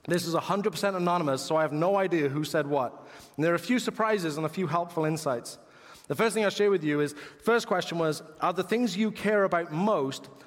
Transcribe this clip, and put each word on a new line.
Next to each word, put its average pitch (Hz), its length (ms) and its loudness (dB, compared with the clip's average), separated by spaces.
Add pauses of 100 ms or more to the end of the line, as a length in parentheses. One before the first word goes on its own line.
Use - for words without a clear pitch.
This 175 200 0
is 165 80 0
a 160 40 4
hundred 196 300 0
percent 190 260 -2
anonymous, 175 460 2
so - 140 -2
I 156 80 4
have 147 100 -2
no 175 240 2
idea 170 320 2
who 151 140 -2
said 151 240 0
what. 135 400 -4 (280)
And 143 80 0
there 170 80 4
are 170 40 4
a 165 40 2
few 247 200 0
surprises 214 580 -2
and 160 80 -2
a 151 40 0
few 180 180 -2
helpful 170 360 0
insights. 151 540 -2 (520)
The 143 60 -2
first 202 200 2
thing 214 80 2
I'll 190 80 4
share 202 180 2
with 180 140 2
you 147 160 2
is, 147 160 0 (280)
first 226 220 2
question 175 320 -2
was, 160 240 0 (200)
"Are 175 120 2
the 185 80 -2
things 220 340 0
you 214 140 0
care 208 340 0
about 170 280 0
most 160 580 -2 (180)